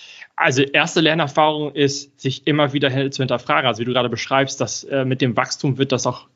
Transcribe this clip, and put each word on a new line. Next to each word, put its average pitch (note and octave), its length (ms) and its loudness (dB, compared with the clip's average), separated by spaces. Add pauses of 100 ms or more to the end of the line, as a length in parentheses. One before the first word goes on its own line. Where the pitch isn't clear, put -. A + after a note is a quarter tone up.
(360)
Also C3+ 280 2
erste D#3 380 0
Lernerfahrung D3+ 720 2
ist, C#3+ 460 -2
sich - 280 -4
immer D3 260 2
wieder C#3 160 0
hin-, C3+ 220 -2
zu C#3 100 -6
hinterfragen. C3 460 0
Also A2+ 140 0
wie A#2 40 -4
du B2 80 -2
gerade A#2+ 160 0
beschreibst, C3+ 520 -2
dass, - 240 -6
äh, C3+ 200 -2
mit C3 160 -2
dem B2 160 2
Wachstum C3 400 -2
wird C3 140 -2
das B2+ 160 0
auch - 280 -6